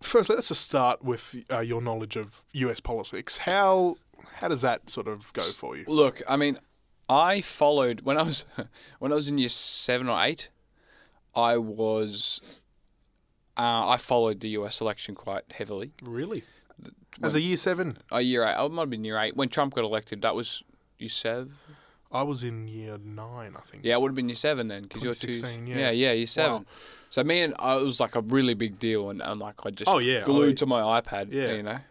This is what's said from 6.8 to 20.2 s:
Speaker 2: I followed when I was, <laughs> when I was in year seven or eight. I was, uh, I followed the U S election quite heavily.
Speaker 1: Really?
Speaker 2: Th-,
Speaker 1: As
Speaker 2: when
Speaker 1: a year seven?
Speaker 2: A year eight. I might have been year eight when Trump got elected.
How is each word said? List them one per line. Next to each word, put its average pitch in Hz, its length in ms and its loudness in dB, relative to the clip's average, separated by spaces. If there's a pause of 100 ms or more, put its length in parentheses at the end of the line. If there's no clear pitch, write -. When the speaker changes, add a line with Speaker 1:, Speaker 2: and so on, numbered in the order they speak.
Speaker 2:
I 170 320 6
followed 139 640 2
when 135 160 2
I 156 40 4
was, 160 220 -2 (280)
<laughs> - 260 -20
when 139 140 -2
I - 20 2
was 147 140 0
in 143 100 0
year 127 100 4
seven - 640 0
or 92 120 2
eight. 139 280 0 (840)
I 117 220 4
was, 110 840 -2 (1120)
uh, 117 320 2
I 123 80 4
followed 117 440 2
the 110 100 -6
U 104 160 -4
S - 160 -6
election 107 320 -4
quite 98 380 -6
heavily. 107 400 -8 (100)
Speaker 1:
Really? 131 400 -8 (400)
Speaker 2:
Th-, - 120 -20 (280)
Speaker 1:
As 151 120 -2
Speaker 2:
when 156 80 2
Speaker 1:
a - 20 0
year 180 120 0
seven? 175 420 -2 (120)
Speaker 2:
A 123 100 0
year 123 240 4
eight. 107 100 2
I 131 140 0
might 165 140 -4
have 143 80 -4
been 110 140 -6
year 110 140 -4
eight 107 180 0
when 131 120 0
Trump 139 260 -2
got 120 100 0
elected. 107 380 -4